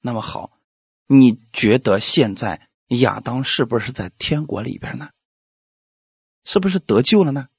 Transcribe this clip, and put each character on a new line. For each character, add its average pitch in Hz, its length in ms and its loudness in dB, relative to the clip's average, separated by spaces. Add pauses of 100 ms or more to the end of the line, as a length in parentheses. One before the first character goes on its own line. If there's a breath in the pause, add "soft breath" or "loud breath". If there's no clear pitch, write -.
那 123 120 -8
么 113 80 -6
好， - 380 -12 (480)
你 131 340 6 (120)
觉 113 260 2
得 101 220 0
现 110 340 0
在 98 340 -8 (200)
亚 120 320 0
当 127 240 -6
是 - 200 -2
不 117 140 -4
是 120 140 -8
在 92 260 -10
天 151 260 -4
国 101 160 -8
里 - 160 -10
边 - 220 -12
呢？ 143 120 -16 (1300)
是 - 140 -2
不 190 120 0
是 185 80 -2
得 196 240 2
救 214 200 4
了 151 100 0
呢？ 139 160 -6 (100)